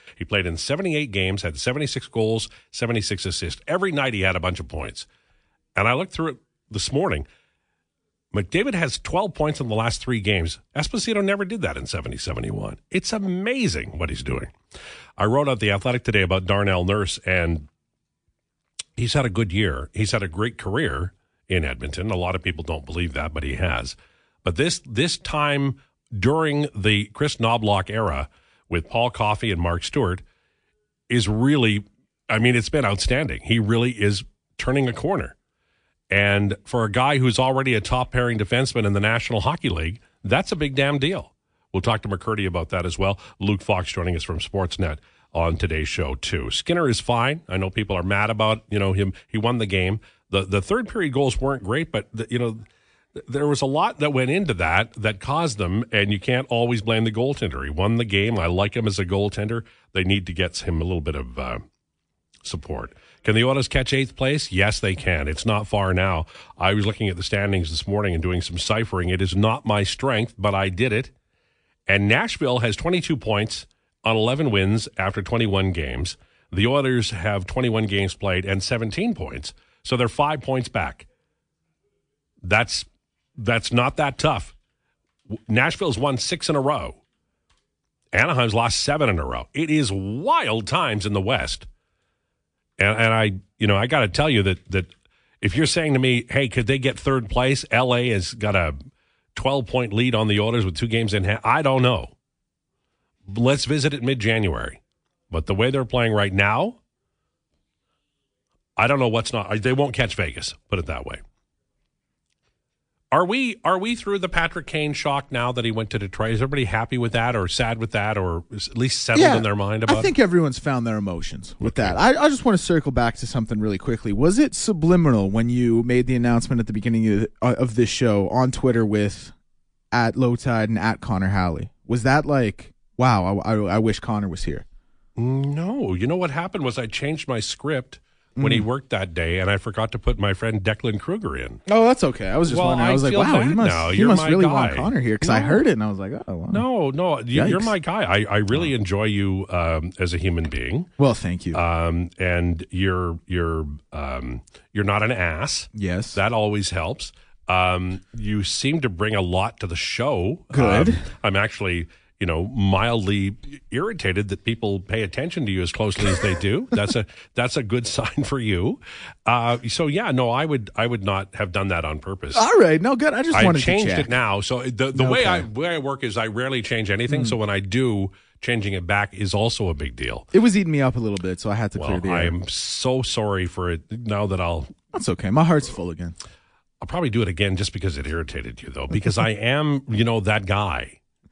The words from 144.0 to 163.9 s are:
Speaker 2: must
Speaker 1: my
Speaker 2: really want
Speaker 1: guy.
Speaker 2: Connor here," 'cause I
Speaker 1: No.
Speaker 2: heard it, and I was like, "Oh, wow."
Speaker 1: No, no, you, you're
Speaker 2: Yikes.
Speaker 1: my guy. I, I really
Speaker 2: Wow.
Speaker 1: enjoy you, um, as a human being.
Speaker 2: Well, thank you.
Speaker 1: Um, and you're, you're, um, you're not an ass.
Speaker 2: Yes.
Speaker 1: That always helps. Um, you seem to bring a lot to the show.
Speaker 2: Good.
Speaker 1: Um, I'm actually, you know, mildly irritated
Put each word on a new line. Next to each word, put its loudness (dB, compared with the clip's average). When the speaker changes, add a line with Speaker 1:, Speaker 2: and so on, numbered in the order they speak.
Speaker 2:
must 6
Speaker 1:
my 0
Speaker 2:
really 6
want 4
Speaker 1:
guy. -4
Speaker 2:
Connor 0
here," 2
'cause 0
I 4
Speaker 1:
No. 0
Speaker 2:
heard 6
it, 4
and 0
I 0
was -4
like, -6
"Oh, -4
wow." -6
Speaker 1:
No, 0
no, 0
you, 2
you're 2
Speaker 2:
Yikes. 0
Speaker 1:
my 2
guy. -2
I, 2
I 2
really 2
Speaker 2:
Wow. 0
Speaker 1:
enjoy 0
you, 0
um, 0
as -2
a 0
human 0
being. -2
Speaker 2:
Well, 6
thank -4
you. -2
Speaker 1:
Um, 0
and 0
you're, 0
you're, -2
um, -8
you're 0
not 2
an 0
ass. -4
Speaker 2:
Yes. -4
Speaker 1:
That 2
always 0
helps. -6
Um, 0
you -2
seem -2
to 0
bring -2
a 2
lot 0
to -6
the -6
show. -2
Speaker 2:
Good. 4
Speaker 1:
Um, 4
I'm 2
actually, -2
you -2
know, 0
mildly 2
irritated -2